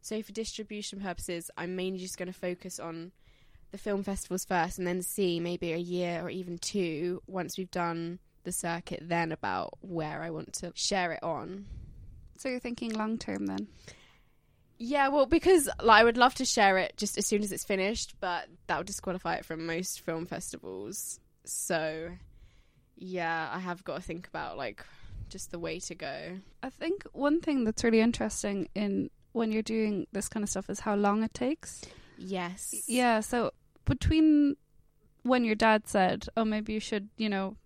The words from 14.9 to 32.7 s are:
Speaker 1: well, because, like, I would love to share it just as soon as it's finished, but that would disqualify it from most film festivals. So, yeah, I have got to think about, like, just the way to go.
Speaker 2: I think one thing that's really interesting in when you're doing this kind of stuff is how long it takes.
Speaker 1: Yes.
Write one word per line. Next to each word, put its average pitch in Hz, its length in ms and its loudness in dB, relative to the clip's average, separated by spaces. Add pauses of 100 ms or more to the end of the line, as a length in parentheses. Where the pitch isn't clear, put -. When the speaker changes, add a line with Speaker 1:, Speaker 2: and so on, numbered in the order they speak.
Speaker 1:
well, 277 180 6
because, 330 420 8 (120)
like, 208 200 10
I 233 40 12
would 233 120 6
love 247 200 8
to 262 80 0
share 196 340 6
it 180 180 0
just - 200 -4
as 202 80 0
soon 208 200 2
as 202 80 -6
it's - 100 -6
finished, 202 560 -2
but 180 300 -4 (180)
that 165 120 2
would 240 100 -4
disqualify 180 480 -4
it - 80 -6
from 160 200 -8
most 165 360 -4
film 165 260 -4
festivals. - 920 -10 (240)
So, 160 680 -4 (840)
yeah, 165 560 -4
I 170 80 -6
have 180 240 -8
got 143 120 -6
to 175 60 -8
think 170 240 -10
about, 143 300 -8
like, 117 280 -8 (440)
just - 240 -12
the 175 80 -8
way 165 200 -6
to - 140 -10
go. 156 440 -8 (260)
Speaker 2:
I 262 60 -8
think 349 420 -4
one 294 280 2
thing 285 220 0
that's 220 220 2
really 226 160 8
interesting 214 760 2
in 196 360 0 (220)
when 226 200 0
you're 220 100 2
doing 214 500 0
this 190 160 -2
kind 214 140 -2
of 208 80 -2
stuff 196 180 -4
is 202 120 -4
how 208 160 0
long 208 260 4
it 220 100 -2
takes. - 500 -4 (360)
Speaker 1:
Yes. 185 560 -6 (140)